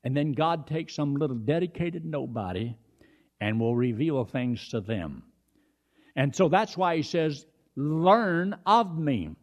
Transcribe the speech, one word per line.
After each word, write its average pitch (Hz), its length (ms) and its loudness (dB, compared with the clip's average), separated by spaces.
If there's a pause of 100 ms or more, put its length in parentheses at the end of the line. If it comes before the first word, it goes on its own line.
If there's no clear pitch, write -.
and 131 120 -2
then 147 140 0
God 156 380 0
takes 156 260 -6
some 143 220 0
little 143 180 0
dedicated 170 680 -2
nobody 117 720 -4 (640)
and 107 180 0
will 117 160 2
reveal 123 500 0
things 123 440 -4
to 113 120 -4
them. 90 440 -6 (920)
And 139 220 0
so 175 120 4
that's 196 280 2
why 175 180 2
he 160 80 0
says, 156 440 -2 (280)
"Learn 175 920 2
of 196 320 4
me" 113 460 -2